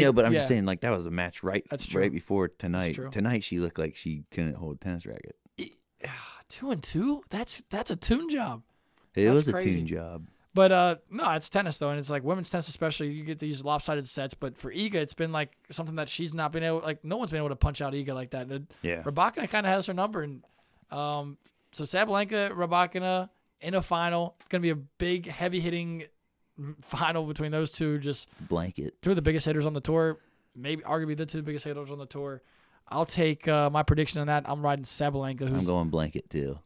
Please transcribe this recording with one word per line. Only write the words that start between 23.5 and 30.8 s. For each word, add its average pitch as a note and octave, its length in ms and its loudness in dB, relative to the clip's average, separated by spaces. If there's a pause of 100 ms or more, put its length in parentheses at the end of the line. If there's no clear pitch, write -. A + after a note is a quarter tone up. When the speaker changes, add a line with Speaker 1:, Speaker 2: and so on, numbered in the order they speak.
Speaker 1:
in F3 160 -6
a F3+ 60 4
final. E3+ 580 0
It's - 80 -20
gonna F3+ 140 0
be E3+ 80 4
a D#3 80 2
big, F3 500 -2
heavy-hitting E3+ 800 -2 (520)
<laughs> D3 240 -12
final E3 440 -2
between D3+ 260 -4
those D#3 200 0
two, D3+ 260 0
just C#3+ 320 -4 (180)
Speaker 2:
Blanket. E2+ 540 -2
Speaker 1:
two F3 80 0
of F#3+ 80 4
the D#3+ 40 0
biggest D#3 240 2
hitters D3+ 200 2
on D3+ 80 0
the C#3+ 80 -4
tour, D#3+ 380 2 (360)
maybe D3 280 -6